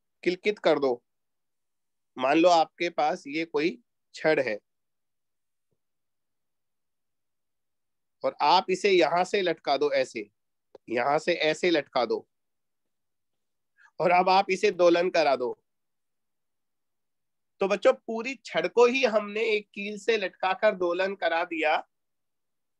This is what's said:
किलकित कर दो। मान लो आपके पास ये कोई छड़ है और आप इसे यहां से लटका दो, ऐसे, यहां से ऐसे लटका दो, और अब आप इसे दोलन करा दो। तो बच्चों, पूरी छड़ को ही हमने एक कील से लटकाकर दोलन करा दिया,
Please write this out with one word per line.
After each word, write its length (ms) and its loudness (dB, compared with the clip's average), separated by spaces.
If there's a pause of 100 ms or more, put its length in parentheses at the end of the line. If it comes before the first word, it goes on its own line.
(240)
किलकित 360 -2
कर 200 2
दो। 140 0 (1200)
मान 200 2
लो 120 6
आपके 420 2
पास 360 -4
ये 180 -6
कोई 320 -4 (380)
छड़ 240 0
है 180 -4 (3750)
और 200 -4
आप 260 4
इसे 220 0
यहां 340 2
से 160 -4
लटका 360 -2
दो, 140 0
ऐसे, 380 -4 (600)
यहां 300 0
से 160 -2
ऐसे 360 -2
लटका 340 0
दो, 220 -4 (1700)
और 120 0
अब 180 4
आप 200 4
इसे 240 0
दोलन 360 4
करा 260 2
दो। 220 -6 (2000)
तो 60 0
बच्चों, 280 2
पूरी 400 -10 (100)
छड़ 220 -4
को 200 4
ही 180 0
हमने 420 -2
एक 260 -2
कील 260 -10
से 180 -2
लटकाकर 580 -2
दोलन 400 -2
करा 300 -2
दिया, 300 -2 (1040)